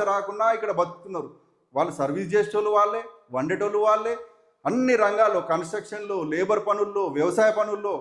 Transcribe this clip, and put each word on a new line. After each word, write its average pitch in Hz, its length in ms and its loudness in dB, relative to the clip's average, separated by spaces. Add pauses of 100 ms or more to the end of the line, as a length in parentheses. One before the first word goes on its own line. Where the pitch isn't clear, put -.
(120)
రాకున్నా 202 340 -2 (140)
ఇక్కడ 214 120 -2 (100)
బతుకుతున్నారు. 170 500 -8 (440)
వాళ్ళు 160 180 0 (100)
సర్వీస్ 165 320 -4
చేసేటోళ్ళు 208 420 2
వాళ్ళే, 208 260 2 (320)
వండేటోళ్ళు 190 540 0
వాళ్ళే. 220 260 2 (540)
అన్ని 254 320 2
రంగాల్లో, 208 380 4 (100)
కన్‌స్ట్రక్షన్‌లో, 202 680 -4 (160)
లేబర్ 190 360 0
పనుల్లో, 202 340 0 (160)
వ్యవసాయ 180 400 4
పనుల్లో, 208 440 -2